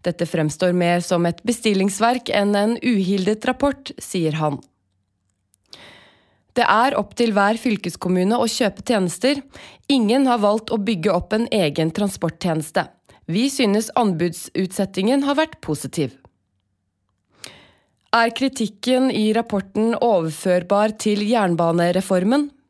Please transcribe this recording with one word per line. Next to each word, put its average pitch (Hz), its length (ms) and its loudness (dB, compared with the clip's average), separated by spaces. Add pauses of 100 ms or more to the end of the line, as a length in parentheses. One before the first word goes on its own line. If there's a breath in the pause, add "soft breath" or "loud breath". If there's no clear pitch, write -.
«Dette 175 240 -2
fremstår 160 480 0
mer 175 320 2
som 175 240 0
et 170 160 -6
bestillingsverk 220 880 0
enn 202 240 2
en 214 140 2 (100)
uhildet 202 640 0
rapport», 269 460 -2 (100)
sier 160 380 -2
han. 151 160 -2 (2000 loud breath)
Det 240 80 4
er 247 320 4
opp - 220 -4
til 226 160 2
hver 202 260 2
fylkeskommune 185 800 0
å 233 80 0
kjøpe 202 320 -2
tjenester. 247 600 0 (420 loud breath)
Ingen 262 400 2
har 240 160 2
valgt 214 320 0
å 214 80 -2
bygge 190 320 0
opp 175 240 -2
en 233 160 0
egen 160 400 0
transporttjeneste. 170 960 -4 (420 soft breath)
Vi 208 240 0
synes 214 400 0
anbudsutsettingen 190 1400 -2
har 277 140 0
vært - 180 -8
positiv. 143 560 -4 (2000 loud breath)
Er 233 160 2
kritikken 254 800 0
i 214 240 2
rapporten 220 560 -2
overførbar 190 1040 0
til 208 240 0
jernbanereformen? 185 1300 2 (200)